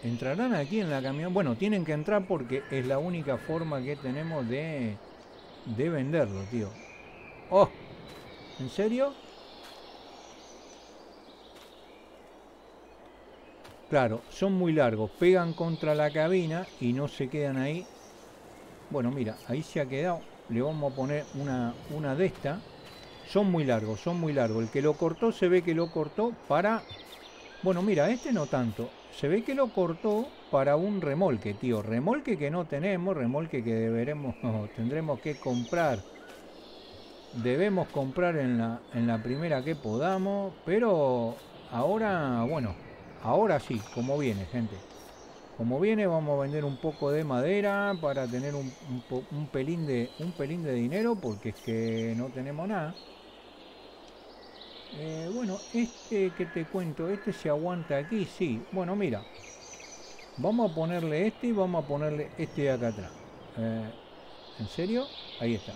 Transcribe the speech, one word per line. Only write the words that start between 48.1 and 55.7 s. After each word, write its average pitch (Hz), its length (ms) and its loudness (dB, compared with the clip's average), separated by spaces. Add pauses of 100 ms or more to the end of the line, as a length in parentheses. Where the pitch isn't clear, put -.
tener 131 280 -2
un, 135 180 -4 (160)
un 123 140 -4
po-, 127 300 -4
un 147 160 -4
pelín 156 380 -2
de, 123 220 0 (120)
un 170 120 -4
pelín 160 300 -4
de 143 100 -2
dinero, 180 440 2
porque 113 340 -4
es 107 60 -10
que 113 600 0
no 123 120 -2
tenemos 143 380 -6
nada. 175 280 -2 (2000)
Eh, 160 360 -6
bueno, 220 260 -2 (160)